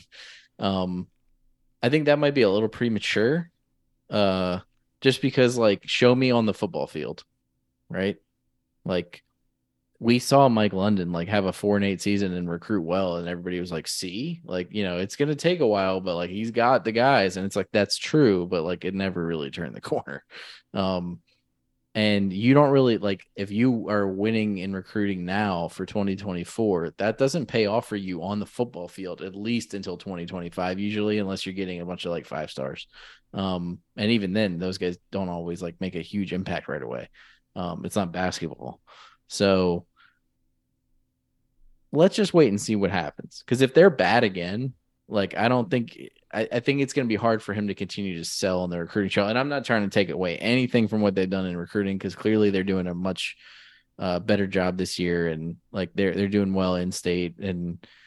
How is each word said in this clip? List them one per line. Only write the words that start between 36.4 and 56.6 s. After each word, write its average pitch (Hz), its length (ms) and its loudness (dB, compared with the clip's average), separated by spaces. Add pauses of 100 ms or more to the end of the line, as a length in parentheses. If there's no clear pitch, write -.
right 73 140 -6
away. 62 280 -10 (460)
Um, 87 280 -8
it's 90 120 -10
not 92 160 -2
basketball. 85 720 -6 (460)
So 92 600 2 (2000)
let's 160 240 4
just 202 200 2
wait 151 140 8
and 101 120 0
see 110 140 -2
what 98 160 2
happens. - 560 -6
'Cause 123 140 2
if 127 120 6
they're 180 160 10
bad 117 340 4
again, 101 500 -2 (340)
like, 98 280 -2
I 107 120 2
don't 120 240 2
think, 120 280 -2 (320)
I, 110 200 -2
I 120 80 0
think 139 220 0
it's 135 120 -2
gonna 131 140 0
be 107 80 2
hard 110 260 2
for 104 140 -6
him 104 120 -2
to 98 60 -4
continue 95 460 -6
to 82 40 -8
sell 92 380 -2
on 90 80 -2
the 87 100 -4
recruiting 95 300 -2
trail. 101 180 0
And 113 120 0
I'm 135 100 -2
not 143 160 -4
trying 113 160 2
to 101 80 -2
take 95 220 2
away 85 260 -2
anything 120 500 2
from 107 140 0
what 101 140 4
they've 95 140 2
done 95 180 -2
in 90 100 -6
recruiting, 98 400 -2
'cause 92 180 -6
clearly 107 360 4
they're 95 120 0
doing 95 220 0
a 90 80 -4
much, 90 420 -4 (640)
uh, 90 220 -2
better 101 260 2
job 92 320 0
this 92 220 -4
year, 87 300 0
and, 80 280 -6 (140)
like, 92 240 -4
they're, 98 180 2
they're 98 140 2
doing 98 260 2
well 92 220 2